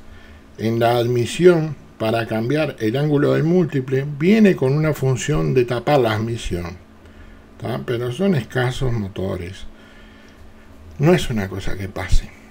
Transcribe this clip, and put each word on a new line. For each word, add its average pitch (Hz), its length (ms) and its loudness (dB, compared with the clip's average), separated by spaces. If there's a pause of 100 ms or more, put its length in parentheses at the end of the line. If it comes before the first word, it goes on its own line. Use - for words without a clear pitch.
(580)
en 113 200 -2
la 117 180 4
admisión 143 800 2 (220)
para 110 280 -2
cambiar 131 540 -2
el 110 160 0
ángulo 143 380 2
del 139 100 0
múltiple, 139 640 0 (120)
viene 196 380 4
con 131 160 0
una 156 200 0
función 143 640 -2
de 123 100 4
tapar 123 360 0
la 110 140 2
admisión, 101 600 -6 (840)
¿tá? 117 260 -6
Pero 123 240 -4
son 185 240 0
escasos 127 580 -2
motores. 95 760 -6 (1300)
No 160 160 4
es - 160 -2
una 101 180 -2
cosa 95 280 -4
que 98 120 -8
pase, - 420 2 (200)